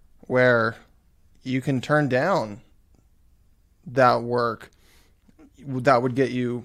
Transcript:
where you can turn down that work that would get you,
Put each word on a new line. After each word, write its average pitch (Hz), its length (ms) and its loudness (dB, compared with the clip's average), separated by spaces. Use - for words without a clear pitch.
where 120 540 2
you 127 180 -4
can 131 180 -2
turn 147 300 0
down 127 520 -2
that 120 320 4
work 120 480 -4
that 131 420 0
would 127 120 -2
get 123 180 0
you, 123 340 -4